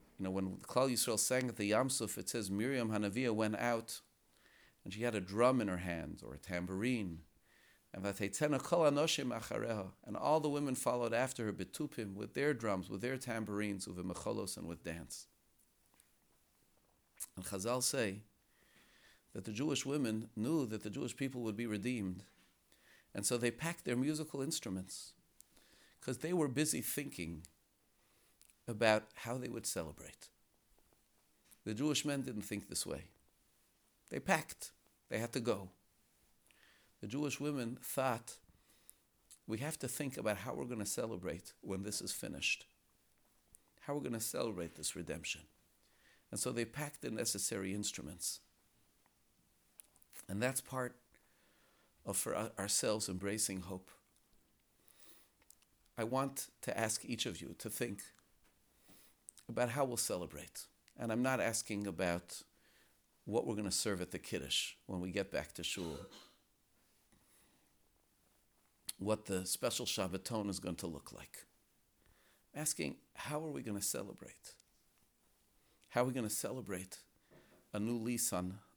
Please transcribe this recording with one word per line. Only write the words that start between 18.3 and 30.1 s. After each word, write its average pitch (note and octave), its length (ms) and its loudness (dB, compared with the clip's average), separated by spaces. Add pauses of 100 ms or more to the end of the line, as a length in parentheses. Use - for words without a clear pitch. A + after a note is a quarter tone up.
that F#2+ 120 -6
the G#2+ 80 -4
Jewish C#3 320 2
women A#2+ 500 2
knew C#3 300 2
that A2 180 -4
the G#2+ 60 -4
Jewish B2+ 260 -4
people C3 280 -2
would A2 120 0
be A#2 100 -2
redeemed, G#2+ 580 0 (920)
and G2 100 0
so A#2+ 120 4
they A#2 140 4
packed D#3+ 340 -4
their B2 100 2
musical C#3+ 460 2
instruments, F#2+ 720 -4 (880)
'cause B2+ 160 -2
they E3 160 0
were E3 140 6
busy D3 340 2
thinking E2 640 -4 (1200)
about A2 500 6
how A#2 200 -2
they B2 100 -4
would A2+ 200 -6
celebrate. - 600 -6 (1400)